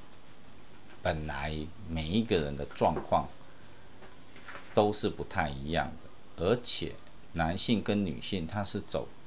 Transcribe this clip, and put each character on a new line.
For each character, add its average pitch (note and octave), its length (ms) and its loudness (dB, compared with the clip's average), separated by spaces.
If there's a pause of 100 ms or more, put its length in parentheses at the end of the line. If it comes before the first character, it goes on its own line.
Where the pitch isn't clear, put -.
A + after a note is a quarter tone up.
(1000)
本 D#2+ 240 2
来 D2 320 -2 (320)
每 D#2+ 180 0
一 G2+ 140 4
个 G#2+ 160 4
人 C#2+ 180 2
的 C#2+ 120 -2
状 F#2+ 260 4
况 - 340 2 (1500)
都 G#2 180 8
是 G#2 160 0
不 E2 140 -4
太 E2 260 0
一 C#2 220 -2
样 C#2+ 200 4 (460)
的， - 80 2
而 G#2+ 160 8
且 - 320 0 (400)
男 E2 240 4
性 G#2+ 240 4
跟 G#2 240 4
女 D2 160 -2
性 F2+ 240 0
他 G2+ 180 0
是 G2 160 -2
走 - 280 -2 (200)